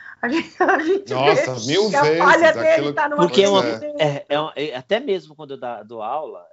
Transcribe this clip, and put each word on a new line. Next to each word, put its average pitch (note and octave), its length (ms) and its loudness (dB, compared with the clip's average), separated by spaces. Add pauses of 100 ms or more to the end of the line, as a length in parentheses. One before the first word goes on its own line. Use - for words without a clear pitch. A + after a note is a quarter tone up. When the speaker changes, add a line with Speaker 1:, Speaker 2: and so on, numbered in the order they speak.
(220)
Speaker 1:
a A#3 80 -4
gente, E4 260 -4
<laughs> B3+ 60 0
a E4 160 2
gente F4+ 340 -2
Speaker 2:
Nossa, C#3 440 2
Speaker 1:
vê A2+ 100 -8
Speaker 2:
mil G3 240 0
Speaker 1:
que F#3+ 60 0
a C#4 60 2
Speaker 2:
vezes D#3 160 2
Speaker 1:
falha D#4+ 360 6
dele D#4 160 0
Speaker 2:
aquilo - 240 0
Speaker 1:
tá D4+ 160 -2
no D4 60 -4
Speaker 3:
Porque G3 260 2
é G3 80 4
uma, G3 100 4
Speaker 2:
Pois A#2 120 -2
é. - 40 -4
Speaker 1:
atendimento. - 240 -8
Speaker 3:
é, C#3+ 300 0
é D3 100 0
uma, D#3 160 -6
é, C#3 200 -6
até G3 220 -2
mesmo F3+ 380 -6
quando D3+ 140 -18
eu C3 100 -12
dá, A#2+ 220 -10
dou A2+ 200 -14
aula, A2 500 -8